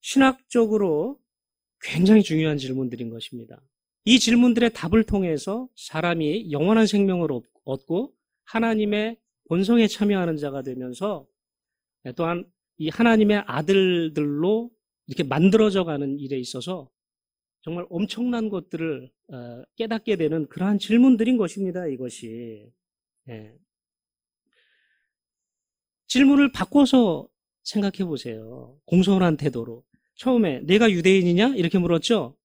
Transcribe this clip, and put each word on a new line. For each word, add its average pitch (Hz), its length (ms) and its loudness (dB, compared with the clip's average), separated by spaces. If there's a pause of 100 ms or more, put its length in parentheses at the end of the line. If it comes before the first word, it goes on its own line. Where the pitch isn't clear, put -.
신학적으로 226 1200 0 (600)
굉장히 196 420 4
중요한 160 360 0
질문들인 131 520 -6
것입니다. 117 500 -16 (440)
이 240 140 6
질문들의 240 540 4
답을 208 320 2
통해서 196 720 -4
사람이 170 800 -4
영원한 202 340 2
생명을 185 460 0
얻-, 120 120 -6 (200)
얻고 165 500 -6 (300)
하나님의 220 760 -2 (300)
본성에 202 400 2
참여하는 190 480 0
자가 139 260 -8
되면서 127 640 -8 (880)
또한 170 340 -4 (300)
이 156 100 -4
하나님의 214 580 2
아들들로 170 1200 -2 (360)
이렇게 143 180 -6
만들어져 190 600 4
가는 143 360 -6
일에 135 180 -6
있어서 131 520 -10 (720)
정말 175 280 -10
엄청난 220 580 -4
것들을, 160 640 -8 (220)
어, 120 300 -16 (120)
깨닫게 220 400 -4
되는 160 320 -2
그러한 202 320 -2
질문들인 240 580 4
것입니다, 185 520 -4
이것이. 117 840 -12 (560)
예. 110 300 -18 (2500)
질문을 277 460 4
바꿔서 240 760 2 (360)
생각해 196 400 -4
보세요. 120 800 -10
공손한 180 520 4
태도로. 123 480 -6 (300)
처음에 220 460 0
"내가 208 320 4
유대인이냐?" 190 640 2
이렇게 185 220 0
물었죠? 170 680 0